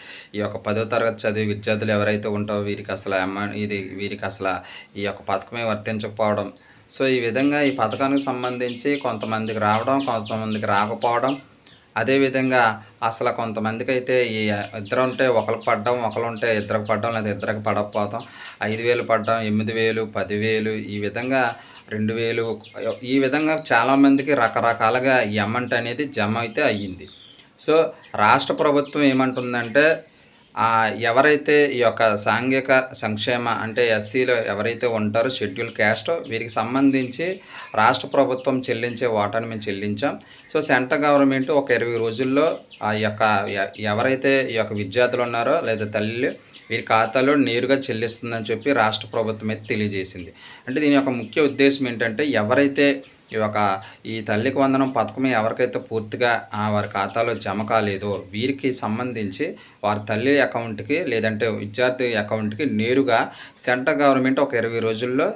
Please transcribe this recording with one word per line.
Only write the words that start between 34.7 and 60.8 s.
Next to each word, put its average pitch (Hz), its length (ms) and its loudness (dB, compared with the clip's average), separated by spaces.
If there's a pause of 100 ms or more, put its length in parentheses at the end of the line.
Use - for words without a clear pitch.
ఉంటారో 113 440 0
షెడ్యూల్ 110 400 -6
క్యాస్ట్, 110 400 0 (180)
వీరికి 113 220 -6
సంబంధించి 131 880 0 (340)
రాష్ట్ర 113 340 4
ప్రభుత్వం 127 640 0
చెల్లించే 120 360 -4
వాటాను 110 400 0
మేము 113 220 -8
చెల్లించాం. 104 520 -4 (340)
So, 156 60 2
సెంట్రల్ 143 440 2
గవర్నమెంట్ 139 460 4
ఒక 139 200 2
ఇరవై 117 260 2
రోజుల్లో 131 600 0 (240)
ఆ 107 100 0
యొక్క 107 300 0 (260)
ఎ-, 101 360 -4
ఎవరైతే 131 640 2
ఈ 113 40 -6
యొక్క 110 180 0
విద్యార్థులు 120 500 0
ఉన్నారో 120 380 0
లేదా 113 240 -2
తల్లి 110 440 -2 (420)
వీరి 117 120 -2
ఖాతాలో 123 520 2
నేరుగా 123 400 2
చెల్లిస్తుందని 117 760 -4
చెప్పి 117 220 0
రాష్ట్ర 110 400 0
ప్రభుత్వం 110 380 -2
అయితే 110 180 -6
తెలియజేసింది. 98 640 -4 (360)
అంటే 131 120 -2
దీని 147 140 4
యొక్క 139 140 4
ముఖ్య 120 340 -2
ఉద్దేశం 139 460 2
ఏంటంటే, 117 360 -2
ఎవరైతే 139 800 2 (300)
ఈ 113 40 -6
యొక్క 104 440 0 (260)
ఈ 113 140 -6
తల్లికి 117 380 0
వందనం 135 320 2
పథకం 127 360 -2
ఎవరికైతే 120 520 0
పూర్తిగా, 113 760 -2
ఆ, 107 140 -2
వారి 104 200 0
ఖాతాలో 113 460 -2
జమ 104 280 -4
కాలేదో 104 720 -2
వీరికి 131 400 -2
సంబంధించి 113 840 -6 (300)
వారి 104 240 0
తల్లి 131 320 2
అకౌంట్‌కి 117 640 -2